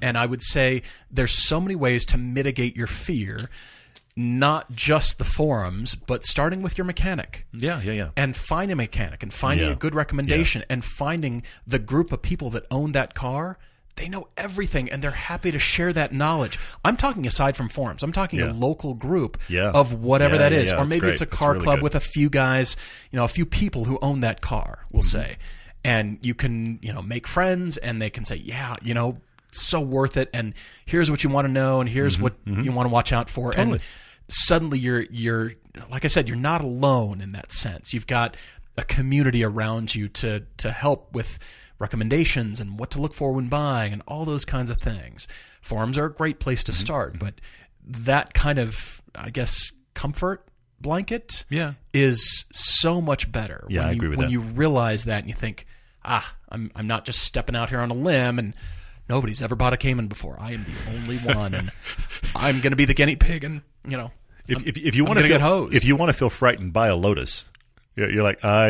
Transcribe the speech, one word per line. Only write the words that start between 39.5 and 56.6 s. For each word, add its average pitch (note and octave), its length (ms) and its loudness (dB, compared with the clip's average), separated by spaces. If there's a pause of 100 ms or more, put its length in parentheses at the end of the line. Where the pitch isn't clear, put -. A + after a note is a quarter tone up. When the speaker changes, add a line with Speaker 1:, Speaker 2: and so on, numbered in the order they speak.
Speaker 1:
you G#2+ 140 -4
to, G#2+ 360 -4 (140)
to - 140 -4
help - 420 -2
with - 240 -6 (420)
recommendations A2+ 800 0
and G#2 200 -8
what A#2+ 120 -8
to C#3 100 -4
look D3 120 -2
for C#3 200 -2
when C3 140 -2
buying C3 440 0
and G#2 160 -8
all D3+ 160 -8
those D3+ 220 -2
kinds B2+ 240 -2
of A#2+ 100 -2
things. - 480 -6 (340)
Forums A2+ 360 -2
are D3 80 0
a D#3 80 -6
great D#3 260 -2
place B2+ 260 0
to - 60 -4
Speaker 2:
Mm-hmm, F2 80 -2
Speaker 1:
start, A2+ 360 -2
Speaker 2:
mm-hmm. E2+ 100 -6
Speaker 1:
but - 160 -8 (440)
that B2 480 0
kind C#3+ 260 4
of, - 420 -6 (140)
I - 160 -12
guess, - 400 -2 (240)
comfort F3+ 500 -4 (340)
blanket F#3+ 720 -4
Speaker 2:
Yeah. D3 240 -2 (180)
Speaker 1:
is C3 600 4
so - 480 2
much C#3 300 -2
better A2 360 -6
Speaker 2:
Yeah, F2+ 140 0
Speaker 1:
when D#2 60 0
Speaker 2:
I - 40 2
Speaker 1:
you, - 60 2
Speaker 2:
agree E2 120 0
with D2+ 100 -2
Speaker 1:
when - 80 2
Speaker 2:
that. B2 40 0
Speaker 1:
you B2 100 0
realize A#2 640 0
that A2 140 -2
and - 80 -8
you A2+ 80 -10
think, - 300 -8 (400)
"Ah, - 280 -2 (160)
I'm, A2+ 260 -8